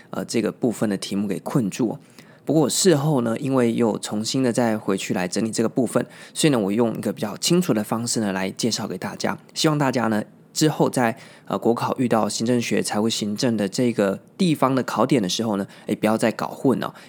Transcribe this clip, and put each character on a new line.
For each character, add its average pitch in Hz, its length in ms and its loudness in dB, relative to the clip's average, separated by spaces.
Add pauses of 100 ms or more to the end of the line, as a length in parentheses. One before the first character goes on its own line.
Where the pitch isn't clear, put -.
呃， 95 160 -6
这 117 160 0
个 104 100 0
部 120 200 -2
分 110 180 -2
的 98 80 -2
题 - 180 -8
目 101 120 -2
给 95 140 -4
困 113 280 0
住 110 200 -2
哦。 - 100 -8 (440)
不 139 100 0
过 156 140 4
事 - 280 4
后 143 260 2
呢， 113 160 -2
因 135 160 -2
为 120 180 4
又 113 280 0
重 107 260 -6
新 135 160 -2
的 127 100 2
再 113 240 0
回 104 220 -2
去 - 160 -6
来 90 140 -2
整 98 180 -2
理 110 60 -4
这 110 100 -2
个 113 80 0
部 127 160 0
分， 120 180 0 (300)
所 - 140 2
以 151 40 6
呢， 131 60 2
我 98 140 0
用 113 260 0
一 - 40 -6
个 104 120 -4
比 - 80 -14
较 101 160 -6
清 175 240 2
楚 139 140 0
的 107 80 0
方 117 240 -4
式 117 140 -2
呢 101 100 0
来 95 180 -2
介 113 220 -2
绍 107 160 -4
给 90 100 -8
大 95 180 -8
家， 101 220 -4 (160)
希 - 140 0
望 151 100 2
大 139 140 2
家 120 160 0
呢 107 160 0 (300)
之 151 160 2
后 147 200 2
在， 123 260 0 (300)
呃， 95 100 -4
国 113 160 2
考 110 280 -2
遇 127 80 2
到 110 200 2
行 107 160 -4
政 123 160 2
学、 107 220 0
财 - 180 -4
务 107 80 2
行 104 300 -2
政 117 180 0
的 104 140 0
这 120 240 0
个 101 260 2 (200)
地 175 160 4
方 131 180 4
的 131 80 2
考 117 240 0
点 131 160 4
的 92 80 0
时 110 140 -2
候 110 120 0
呢， 98 120 -2 (180)
哎， 110 80 -4
不 104 140 0
要 110 100 2
再 113 140 2
搞 - 160 -8
混 - 360 0
哦， - 80 -6 (180)